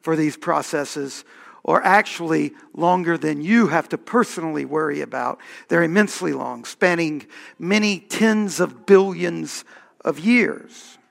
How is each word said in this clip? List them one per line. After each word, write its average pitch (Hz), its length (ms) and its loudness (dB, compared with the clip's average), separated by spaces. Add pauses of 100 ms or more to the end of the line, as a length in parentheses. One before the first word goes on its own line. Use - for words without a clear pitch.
for 160 140 -2
these 151 220 0
processes 143 880 -4 (400)
are - 180 2
actually 165 680 2 (220)
longer 170 440 0
than 151 240 -4
you 214 240 4
have 156 220 0
to 156 100 -6
personally 165 640 -2
worry 147 360 -4
about. 127 400 -6 (260)
They're 170 160 2
immensely 180 500 0
long, 123 320 -8
spanning 170 640 -2 (320)
many 202 400 0
tens 208 640 0
of 170 260 -4
billions 175 800 0 (400)
of 147 160 -4
years. - 760 -2 (140)